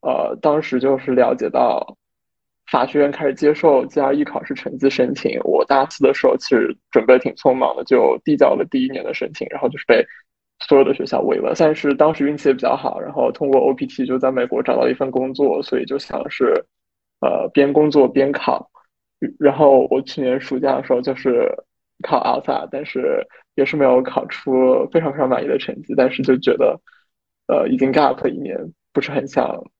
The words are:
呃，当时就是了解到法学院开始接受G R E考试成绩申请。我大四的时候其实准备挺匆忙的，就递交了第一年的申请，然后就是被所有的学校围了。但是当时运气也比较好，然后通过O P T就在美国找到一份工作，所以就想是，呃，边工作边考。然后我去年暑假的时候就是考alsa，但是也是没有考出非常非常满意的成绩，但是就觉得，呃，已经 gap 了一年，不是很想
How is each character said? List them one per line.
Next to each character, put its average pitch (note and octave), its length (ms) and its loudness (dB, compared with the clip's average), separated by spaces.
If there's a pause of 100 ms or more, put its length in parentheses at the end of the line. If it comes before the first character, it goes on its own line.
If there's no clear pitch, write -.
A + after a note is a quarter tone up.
呃， - 400 -2
当 D3+ 200 2
时 C3 180 -4
就 C3+ 180 0
是 C3 140 -6
了 B2+ 240 2
解 B2 140 -4
到 - 460 -2 (760)
法 B2 160 2
学 D3 120 -2
院 C#3+ 120 2
开 D3+ 140 -6
始 C3+ 100 0
接 D3 180 2
受 C#3+ 320 2
G C#3+ 160 -4
R C#3 140 0
E D3 80 0
考 - 200 -8
试 C#3 120 -8
成 - 240 -12
绩 C3+ 100 2
申 C3 240 -2
请。 - 300 -4
我 - 220 2
大 C3+ 220 2
四 - 160 -6
的 C3+ 120 4
时 - 100 -4
候 B2+ 120 4
其 - 100 -8
实 - 280 2 (140)
准 A2+ 160 2
备 B2+ 140 8
挺 - 160 -6
匆 - 180 2
忙 B2+ 220 0
的， B2+ 80 -8
就 B2 420 2
递 D3+ 100 2
交 C#3+ 200 4
了 C#3+ 100 -2
第 C3 180 -2
一 C3 60 -2
年 C3 140 -8
的 - 100 -8
申 - 220 -8
请， - 160 -8
然 - 100 -8
后 - 80 0
就 - 80 -10
是 - 80 -14
被 - 180 4 (640)
所 C#3 120 6
有 C#3 40 8
的 - 120 0
学 - 100 -6
校 - 160 -2
围 - 160 0
了。 - 200 -2
但 D#3 180 2
是 C#3+ 180 -2
当 D3+ 220 2
时 C#3 120 -2
运 D3 80 -4
气 C#3+ 140 -2
也 C3 40 4
比 B2+ 60 -2
较 C3 160 0
好， - 240 -6
然 C#3+ 140 -12
后 B2+ 180 -2
通 C#3 200 -4
过 C3+ 100 4
O C3+ 120 2
P C3 120 -6
T C3 200 -6
就 B2+ 120 -2
在 C3 140 0
美 B2 160 -2
国 B2+ 160 -4
找 B2+ 120 0
到 B2 140 2
一 B2+ 60 0
份 C3 160 -4
工 C3 200 -2
作， C3 300 0
所 - 180 -4
以 B2+ 60 -6
就 C3+ 140 -6
想 - 300 -8
是， A#2 240 0 (680)
呃， - 320 0
边 C#3+ 180 4
工 D3+ 200 2
作 C#3 160 4
边 C3+ 240 0
考。 - 360 -4 (720)
然 C#3 160 4
后 C#3 340 6
我 C3+ 120 0
去 C3+ 200 -10
年 B2+ 200 0
暑 C3 180 -6
假 C3+ 160 0
的 C3+ 80 -6
时 - 80 -4
候 B2 100 0
就 C3 140 -4
是 B2 340 0 (520)
考 - 200 -2
alsa， C3 480 -4
但 C#3+ 160 -8
是 - 400 -4 (300)
也 C#3 80 2
是 D3+ 140 -2
没 C#3+ 80 2
有 B2+ 160 4
考 - 240 -4
出 C3 680 0
非 E3+ 80 2
常 D3+ 140 -4
非 C#3+ 40 -10
常 C3 120 0
满 B2 120 0
意 C#3+ 60 -6
的 C#3+ 100 0
成 - 160 -6 (100)
绩， - 120 -8
但 C3 160 2
是 - 100 -8
就 C3 140 4
觉 B2+ 220 0
得， - 200 0 (680)
呃， D3 220 0
已 C3+ 80 0
经 C3 160 0
gap C#3 280 0
了 - 80 0
一 - 80 -8
年， - 200 -10 (340)
不 - 80 0
是 C#3+ 120 -6
很 C#3 140 -4
想 - 380 -2 (160)